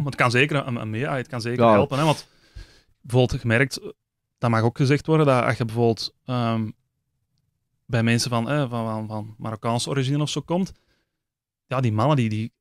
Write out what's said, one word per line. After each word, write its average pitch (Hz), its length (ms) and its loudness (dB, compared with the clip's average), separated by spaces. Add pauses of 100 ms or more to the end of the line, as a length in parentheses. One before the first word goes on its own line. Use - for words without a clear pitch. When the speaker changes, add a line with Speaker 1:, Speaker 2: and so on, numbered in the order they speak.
Speaker 1:
maar 143 80 -6
het - 100 -2
kan 123 100 4
zeker 139 240 2
een, 139 120 -2
een, 120 140 -6
een, 110 180 -8
ja, 147 160 -4
het 127 120 -6
kan 120 140 -8
zeker 120 220 0
Speaker 2:
Ja. 113 80 8
Speaker 1:
helpen, 131 260 4
hè, 147 60 2
want 151 240 2 (760)
bijvoorbeeld 127 400 0
gemerkt, 120 380 0 (580)
dat 120 120 0
mag 113 120 2
ook 117 160 2
gezegd 139 300 2
worden, 156 180 4
dat 127 180 4
als 120 140 0
je 120 80 -2
bijvoorbeeld, 113 500 0 (100)
ehm, 117 440 -2 (1160)
bij 120 180 0
mensen 117 260 2
van, 117 200 -2
eh, 143 200 0
van, 117 160 -6
van, 110 220 -6
van 107 300 -10
Marokkaanse 117 520 -4
origine 139 320 -2
of 147 80 -2
zo 147 120 -6
komt, 180 300 -4 (920)
ja, 127 160 -4
die 120 100 0
mannen, 120 240 2
die, 117 140 2
die, 107 320 -6